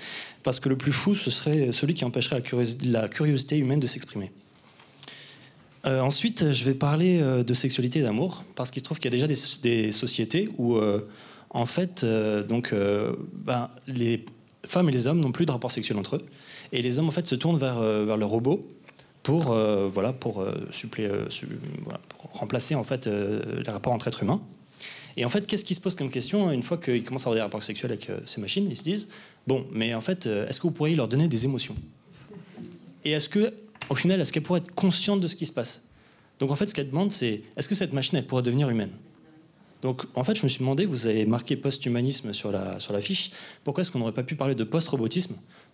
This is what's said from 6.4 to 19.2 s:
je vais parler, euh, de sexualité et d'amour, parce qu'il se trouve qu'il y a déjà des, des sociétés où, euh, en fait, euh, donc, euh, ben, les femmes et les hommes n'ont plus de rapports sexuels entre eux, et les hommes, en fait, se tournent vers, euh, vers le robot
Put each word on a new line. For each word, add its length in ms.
je 120
vais 100
parler, 460
euh, 240
de 80
sexualité 460
et 40
d'amour, 400
parce 160
qu'il 100
se 40
trouve 140
qu'il 140
y 20
a 20
déjà 100
des, 100
des 300
sociétés 640
où, 200
euh, 300
en 160
fait, 380
euh, 380
donc, 300
euh, 420
ben, 340
les 380
femmes 220
et 40
les 140
hommes 140
n'ont 120
plus 120
de 80
rapports 200
sexuels 260
entre 180
eux, 80
et 80
les 180
hommes, 100
en 40
fait, 140
se 80
tournent 240
vers, 200
euh, 280
vers 100
le 80
robot 380